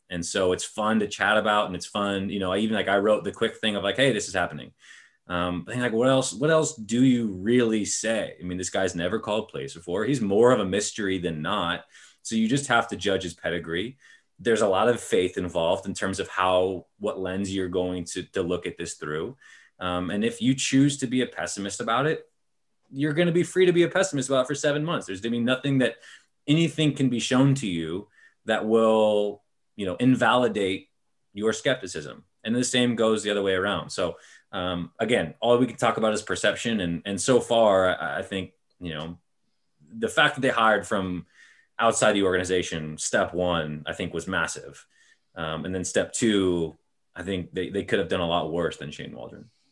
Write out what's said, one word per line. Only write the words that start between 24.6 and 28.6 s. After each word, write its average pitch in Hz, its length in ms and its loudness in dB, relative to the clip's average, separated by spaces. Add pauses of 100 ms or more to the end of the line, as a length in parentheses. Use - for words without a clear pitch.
months. 160 220 -4
There's 95 120 -8
gonna 113 120 -4
be 120 80 -2
nothing 127 400 0
that, 120 160 2 (520)
anything 156 460 2
can 135 160 2
be 120 100 -2
shown 131 360 4
to 135 120 -4
you 85 400 -4 (380)
that 110 220 0